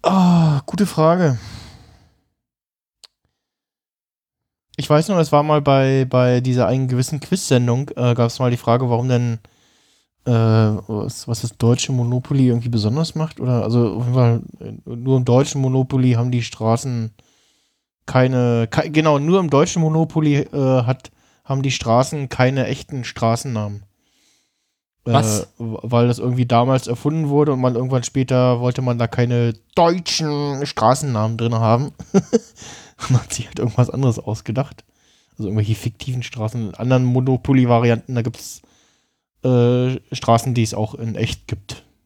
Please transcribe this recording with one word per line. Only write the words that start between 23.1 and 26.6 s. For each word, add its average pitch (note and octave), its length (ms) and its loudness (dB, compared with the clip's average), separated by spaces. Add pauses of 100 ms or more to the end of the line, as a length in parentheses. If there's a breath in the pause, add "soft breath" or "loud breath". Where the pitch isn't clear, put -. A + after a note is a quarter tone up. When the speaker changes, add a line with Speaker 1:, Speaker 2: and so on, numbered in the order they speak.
Speaker 1:
Äh, B2 80 -2
Speaker 2:
Was? A2 300 2 (160)
Speaker 1:
w-, A2 240 -8
weil A#2+ 260 2
das A#2 100 -2
irgendwie B2 280 -2
damals B2+ 420 2